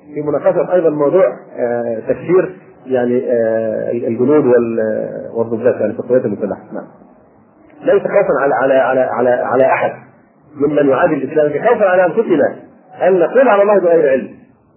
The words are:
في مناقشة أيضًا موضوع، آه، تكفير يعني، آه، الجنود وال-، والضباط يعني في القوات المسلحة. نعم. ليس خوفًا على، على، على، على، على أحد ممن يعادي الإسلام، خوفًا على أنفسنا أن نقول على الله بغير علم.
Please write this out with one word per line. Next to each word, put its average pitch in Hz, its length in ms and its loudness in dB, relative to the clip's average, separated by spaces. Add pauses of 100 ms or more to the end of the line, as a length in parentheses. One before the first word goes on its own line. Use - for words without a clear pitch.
(140)
في 151 80 -8
مناقشة 147 500 -2
أيضًا 175 180 2
موضوع، 151 360 2 (300)
آه، 120 420 -4 (100)
تكفير 165 480 0 (300)
يعني، 123 460 0
آه، 113 580 -2
الجنود 123 560 0
وال-، 117 340 2 (540)
والضباط 117 400 -2
يعني 107 180 -2
في - 80 -8
القوات - 240 0
المسلحة. 101 360 -6 (120)
نعم. 104 140 -12 (960)
ليس 196 200 2
خوفًا 185 400 0
على، 143 120 0
على، 135 200 0
على، 131 260 2
على، 123 300 0
على 123 340 0
أحد 131 280 0 (640)
ممن 143 320 0
يعادي 151 260 2
الإسلام، 147 540 -2
خوفًا 208 160 2
على 185 220 2
أنفسنا 156 500 0 (460)
أن 180 160 2
نقول 233 300 2
على 202 140 4
الله 202 160 4
بغير 165 320 2
علم. 123 180 0 (480)